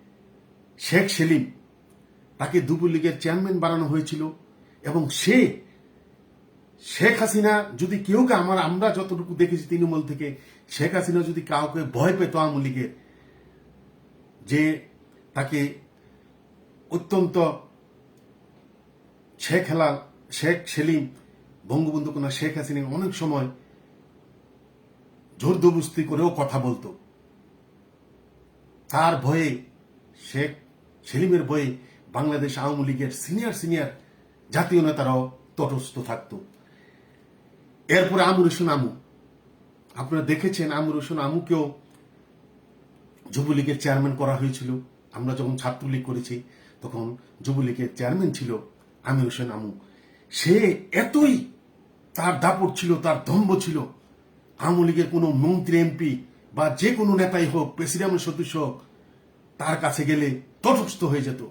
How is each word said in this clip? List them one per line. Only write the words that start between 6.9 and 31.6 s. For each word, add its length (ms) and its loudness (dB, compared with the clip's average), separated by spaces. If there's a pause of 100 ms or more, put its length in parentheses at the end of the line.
হাসিনা 460 2 (120)
যদি 220 -2
কেউকে, 340 4
আমার, 240 2
আমরা 320 2
যতটুকু 460 -4
দেখেছি 340 2
তৃণমূল 320 0
থেকে, 360 -8 (320)
শেখ 240 -2
হাসিনা 280 2
যদি 200 -4
কাউকে 420 -2
ভয় 340 2
পেত 180 0
আওয়ামী 280 0
লীগের, 260 -4 (1600)
যে 360 0 (520)
তাকে 460 -2 (1120)
অত্যন্ত 600 0 (1900)
শেখ 300 0
হেলাল, 280 2 (340)
শেখ 360 -2
সেলিম, 400 0 (600)
বঙ্গবন্ধু 440 -2
কন্যা 200 -4
শেখ 260 -4
হাসিনা 300 -6
অনেক 280 -4
সময় 320 -2 (1900)
জোরজবরদস্তি 640 2
করেও 260 0
কথা 300 -2
বলতো। 380 -6 (1900)
তার 320 2
ভয়ে, 420 0 (680)
শেখ 240 -4 (500)
সেলিমের 380 2
ভয়ে 340 -2 (360)